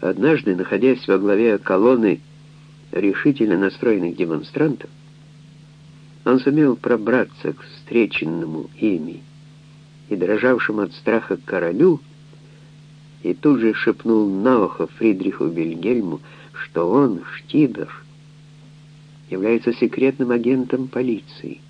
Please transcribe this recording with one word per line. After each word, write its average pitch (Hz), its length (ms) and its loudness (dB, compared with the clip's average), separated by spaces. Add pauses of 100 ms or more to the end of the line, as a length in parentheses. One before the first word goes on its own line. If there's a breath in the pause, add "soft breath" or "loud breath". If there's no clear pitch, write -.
Однажды, 107 560 0
находясь 120 500 0
во 95 120 2
главе 101 400 2
колонны 107 600 2 (720)
решительно 101 680 0
настроенных 95 580 -2
демонстрантов, 87 760 -4 (1300)
он 127 160 4
сумел 143 360 2
пробраться 113 760 -2
к - 100 -12
встреченному 82 1160 -4
ими 92 440 -4 (840)
и 104 80 -4
дрожавшему 107 680 0
от 92 120 -4
страха 107 500 -2
королю 98 560 2 (1200 loud breath)
и - 120 -2
тут 143 260 2
же 110 140 2
шепнул 110 540 0
на 104 360 2
ухо 82 220 -4
Фридриху 95 600 -2
Вильгельму, 85 760 -4 (320 loud breath)
что - 380 -4
он, 117 300 2 (140)
Штибер, - 560 -2 (1400)
является 113 460 0
секретным 131 560 0
агентом 127 580 0
полиции. - 800 -6